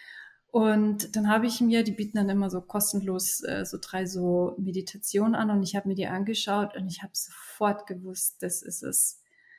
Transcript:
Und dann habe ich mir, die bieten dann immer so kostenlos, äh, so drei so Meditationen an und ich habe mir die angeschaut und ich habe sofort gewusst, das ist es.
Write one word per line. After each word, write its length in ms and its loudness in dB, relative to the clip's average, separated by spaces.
Und 680 2
dann 140 2
habe 180 4
ich 140 -2
mir, 220 6
die 100 0
bieten 240 -4
dann 120 4
immer 200 2
so 120 -4
kostenlos, 840 -2
äh, 220 -4
so 160 -8
drei 240 -4
so 540 2
Meditationen 760 0
an 140 2
und 140 4
ich 120 -2
habe 120 -2
mir 80 2
die 120 -2
angeschaut 720 -2
und 100 -4
ich 160 -10
habe 120 -14
sofort 720 -2
gewusst, 560 -6
das 180 -4
ist 220 -10
es. 340 0